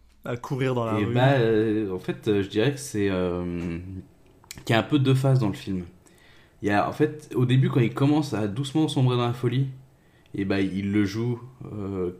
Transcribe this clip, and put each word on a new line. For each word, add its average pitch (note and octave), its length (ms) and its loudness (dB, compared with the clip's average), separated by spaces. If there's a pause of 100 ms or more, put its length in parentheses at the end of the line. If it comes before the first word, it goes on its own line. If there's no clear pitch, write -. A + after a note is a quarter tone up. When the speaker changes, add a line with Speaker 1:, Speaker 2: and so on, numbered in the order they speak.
(240)
Speaker 1:
à B2 120 -6
courir C3 380 -4
dans A#2 100 -2
la A2 140 -2
Speaker 2:
Et G#2+ 60 0
Speaker 1:
rue. A#2+ 100 -2
Speaker 2:
bah, C3+ 200 4
euh, A2 600 2
en F2+ 40 -6
fait, - 300 -8
euh, G2+ 140 2
je F#2 60 -4
dirais A#2 240 0
que C3+ 80 -8
c'est, G2+ 280 -2
euh, F2 680 -2 (840)
qu'il A#2 100 0
y - 20 4
a A2+ 40 4
un A2 40 2
peu D3 140 0
deux C3 160 4
phases C3 240 4
dans G#2+ 100 0
le F#2+ 60 -2
film. F#2 300 -8 (800)
Il G2+ 60 -2
y - 20 0
a, G#2 180 2
en F#2+ 40 -6
fait, - 420 -2
au B2+ 120 2
début, C3 240 4
quand D3 100 2
il A2+ 120 2
commence C#3 420 2
à G#2 120 0
doucement C#3 400 0
sombrer C3 300 2
dans A#2+ 100 2
la A#2+ 60 0
folie, B2 340 0 (680)
et G2 100 0
bah, G2 160 0
il G2 320 -2
le G#2 120 4
joue, A#2 360 -2 (320)
euh, F#2+ 480 -4